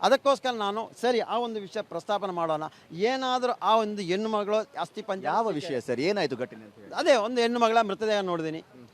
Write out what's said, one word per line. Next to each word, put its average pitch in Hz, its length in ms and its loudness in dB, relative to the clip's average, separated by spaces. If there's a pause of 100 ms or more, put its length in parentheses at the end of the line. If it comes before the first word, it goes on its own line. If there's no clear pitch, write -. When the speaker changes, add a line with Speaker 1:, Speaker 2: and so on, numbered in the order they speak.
Speaker 1:
ಅದಕ್ಕೋಸ್ಕರ 262 480 4
ನಾನು 214 400 -4 (100)
ಸರಿ 240 200 2
ಆ 202 180 -2
ಒಂದು 226 220 -4
ವಿಷಯ 202 220 -8
ಪ್ರಸ್ತಾಪನೆ 190 500 -4
ಮಾಡೋಣ. 165 300 0 (300)
ಏನಾದರೂ 254 600 0 (100)
ಆ 208 140 6
ಒಂದು 208 260 0
ಹೆಣ್ಣು 190 260 0
ಮಗಳು 208 280 0 (240)
ಅಸ್ಥಿ 175 220 -6
ಪಂಜರ 190 240 -6
Speaker 2:
ಯಾವ 202 260 2
Speaker 1:
ಸಿಕ್ಕರೆ 143 220 -4
Speaker 2:
ವಿಷಯ 120 120 -2
ಸರ್, 120 140 -2
ಏನಾಯ್ತು 165 360 0
ಘಟನೆ 110 280 -8
ಅಂತ 104 100 -20
ಹೇಳಿ? - 200 -18
Speaker 1:
ಅದೇ 294 200 6
ಒಂದು 240 260 0
ಹೆಣ್ಣು 240 200 2
ಮಗಳ 226 200 4
ಮೃತದೇಹ 214 400 0
ನೋಡಿದ್ದೀನಿ. 165 440 -4 (300)